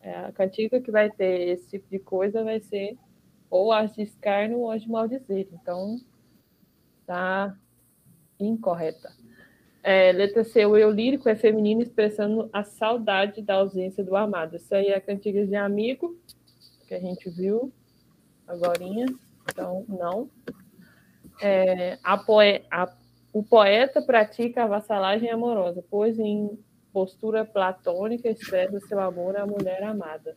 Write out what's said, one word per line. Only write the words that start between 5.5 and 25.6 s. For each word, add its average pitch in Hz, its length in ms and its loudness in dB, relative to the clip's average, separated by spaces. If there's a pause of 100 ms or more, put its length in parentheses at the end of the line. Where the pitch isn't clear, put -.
Então, 185 440 -8 (1080)
tá 190 500 -4 (840)
incorreta. 196 680 -4 (760)
É, 190 260 6
letra 202 320 2
C, 220 200 4
o 208 140 6
eu 214 120 8
lírico 240 380 0
é 220 80 4
feminino 214 460 4
expressando 214 720 0
a 208 100 -2
saudade 214 800 -2
da 202 140 0
ausência 190 460 -2
do 185 140 -2
amado. 180 400 -2
Isso 170 180 -6
aí 196 140 4
é 196 100 2
cantigas 202 480 -2
de 196 100 -2
amigo, 220 600 -2 (720)
que 190 60 -12
a 185 40 -6
gente 185 300 -8
viu 196 420 -4 (800)
agorinha. 180 560 -2 (460)
Então, 185 360 -8
não. 185 440 -6 (1120)
É, 185 600 2
a 190 140 2
poe-, 208 540 4
a, 180 200 -2 (400)
o 214 120 -4
poeta 220 580 6
pratica 233 640 0
a 220 40 0
vassalagem 208 640 -2
amorosa, 214 600 -2